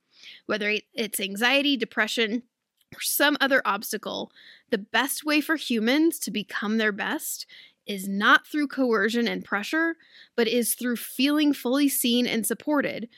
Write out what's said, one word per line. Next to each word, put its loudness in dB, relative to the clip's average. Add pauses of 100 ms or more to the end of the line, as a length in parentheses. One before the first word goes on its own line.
(460)
Whether -2 (160)
it's -6
anxiety, 0
depression, -2 (500)
or -18
some 2
other 2
obstacle, -6 (380)
the 0
best -2
way 2
for 0
humans 2
to -6
become -4
their 2
best -6 (400)
is -8
not 4
through -2
coercion 2
and -4
pressure, -2 (400)
but 2
is 2
through -2
feeling 2
fully 2
seen 2
and -2
supported, -2